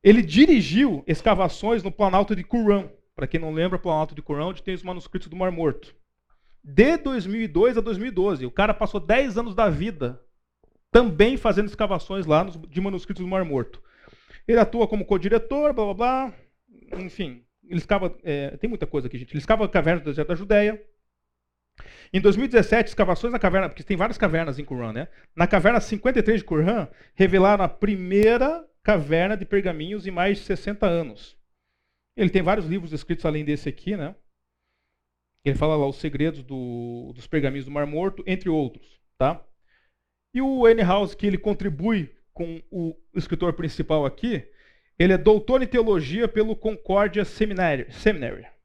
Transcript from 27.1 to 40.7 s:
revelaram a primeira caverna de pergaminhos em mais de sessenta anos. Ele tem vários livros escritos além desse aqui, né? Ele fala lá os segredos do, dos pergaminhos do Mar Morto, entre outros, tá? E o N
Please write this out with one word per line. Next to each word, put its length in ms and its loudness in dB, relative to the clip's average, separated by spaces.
revelaram 480 4
a 60 0
primeira 960 2
caverna 540 2
de 80 -8
pergaminhos 600 -4
em 60 -8
mais 260 0
de 60 -14
sessenta 420 -4
anos. 520 -4
Ele 140 2
tem 120 2
vários 240 0
livros 260 -6
escritos 340 -8
além 200 -2
desse 240 -4
aqui, 260 -8
né? 200 -10
Ele 100 0
fala 220 0
lá 100 0
os 100 -6
segredos 460 -4
do, 720 -10
dos 140 -20
pergaminhos 360 -2
do 80 -14
Mar 140 -4
Morto, 400 -6
entre 240 -4
outros, 500 -4
tá? 240 0
E 80 -2
o 260 4
N 160 8